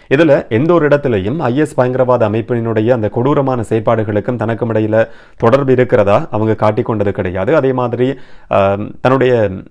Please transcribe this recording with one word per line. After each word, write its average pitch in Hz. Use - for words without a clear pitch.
இதுல 151
எந்த 151
ஒரு 160
இடத்துலயும் 135
ஐ 127
எஸ் 147
பயங்கரவாத 127
அமைப்பினுடைய 113
அந்த 113
கொடூரமான 131
செயற்பாடுகளுக்கும் 110
தனக்கும் 110
இடையில 110
தொடர்பு 131
இருக்கிறதா 120
அவங்க 110
காட்டிக் 107
கொண்டது 101
கிடையாது. 95
அதே 135
மாதிரி, 123
ஆம், 101
தன்னுடைய 127